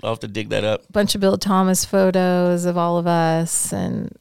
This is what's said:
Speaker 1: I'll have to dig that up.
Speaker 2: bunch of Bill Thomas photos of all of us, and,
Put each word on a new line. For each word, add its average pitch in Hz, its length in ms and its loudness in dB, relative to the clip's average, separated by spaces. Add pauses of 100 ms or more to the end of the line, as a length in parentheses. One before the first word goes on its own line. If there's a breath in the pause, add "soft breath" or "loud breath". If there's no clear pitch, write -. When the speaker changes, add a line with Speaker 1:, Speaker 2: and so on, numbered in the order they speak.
Speaker 1:
I'll 110 80 -4
have 113 100 -6
to 110 60 -8
dig 107 220 -6
that 104 160 -2
up. 107 260 -4
Speaker 2:
bunch 208 240 0
of 202 60 -4
Bill 196 160 4
Thomas 190 480 2
photos 180 800 2
of 175 120 0
all 170 200 0
of 170 100 0
us, 165 680 0
and, - 480 -6